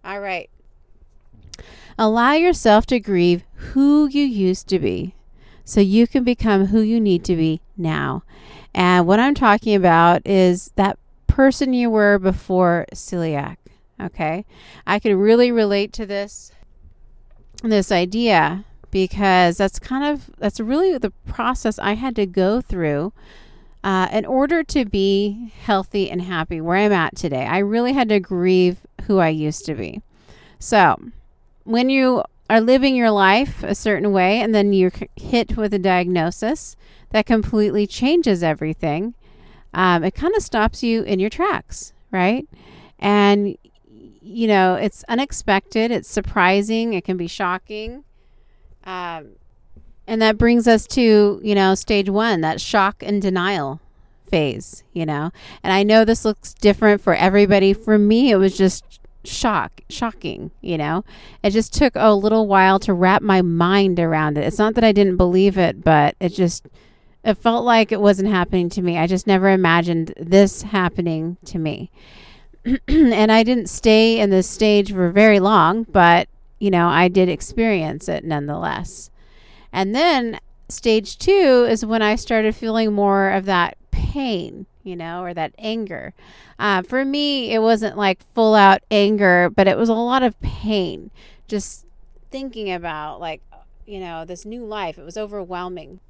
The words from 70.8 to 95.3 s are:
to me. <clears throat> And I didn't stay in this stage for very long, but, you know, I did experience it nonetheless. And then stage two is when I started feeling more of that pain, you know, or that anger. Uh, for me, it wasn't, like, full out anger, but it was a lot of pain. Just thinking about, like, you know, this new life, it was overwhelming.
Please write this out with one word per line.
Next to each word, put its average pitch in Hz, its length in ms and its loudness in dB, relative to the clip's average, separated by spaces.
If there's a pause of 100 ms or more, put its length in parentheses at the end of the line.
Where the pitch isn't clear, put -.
to - 120 -10
me. 160 320 -8 (720)
<clears throat> 233 60 -4 (180)
And 233 420 4
I 226 120 6
didn't 226 260 0
stay 226 500 4
in 208 120 2
this 190 180 2
stage 208 440 2
for 180 180 0
very 208 280 6
long, 196 460 2
but, 175 440 4 (300)
you 202 120 -2
know, 170 180 2
I 175 200 2
did 185 200 2
experience 175 800 -4
it 160 160 -8
nonetheless. 156 840 -8 (600)
And 190 240 -4
then 262 460 -2 (300)
stage 220 480 -2
two 277 500 4
is 226 160 -2
when 220 160 -2
I 214 160 0
started 220 380 -2
feeling 220 400 -2
more 196 360 2
of 190 140 -2
that 180 320 -2 (140)
pain, - 760 -6 (160)
you 185 140 -14
know, 170 260 -12
or 175 120 -12
that 160 240 -8
anger. 214 560 -10 (440)
Uh, 196 240 -2
for 254 220 -4
me, 277 460 -4
it 226 100 0
wasn't, 220 360 0
like, 196 240 -2 (140)
full 220 200 4
out 196 260 6 (100)
anger, 202 600 4
but 190 160 2
it 196 100 2
was 226 120 0
a 226 60 0
lot 240 280 -2
of 233 180 -2
pain. 196 680 -6 (380)
Just - 360 -8 (460)
thinking 240 400 -10
about, 156 500 -10
like, 160 220 -10 (440)
you 208 140 -16
know, 165 240 -12
this 175 200 -16
new 233 200 -14
life, 208 340 -10
it - 60 -20
was 185 120 -16
overwhelming. 180 920 -12